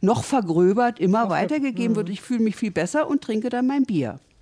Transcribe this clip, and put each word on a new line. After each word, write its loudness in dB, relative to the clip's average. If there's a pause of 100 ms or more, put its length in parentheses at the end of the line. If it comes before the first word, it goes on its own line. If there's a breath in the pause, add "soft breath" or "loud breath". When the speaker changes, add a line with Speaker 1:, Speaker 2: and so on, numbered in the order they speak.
Speaker 1:
noch 2
vergröbert 2
immer 2
Speaker 2:
Auf -2
der 0
Speaker 1:
weitergegeben 0
Speaker 2:
Mhm. 0
Speaker 1:
wird. -2
Ich -8
fühle -4
mich 0
viel -4
besser -2
und 0
trinke -4
dann -2
mein 2
Bier. -4 (220)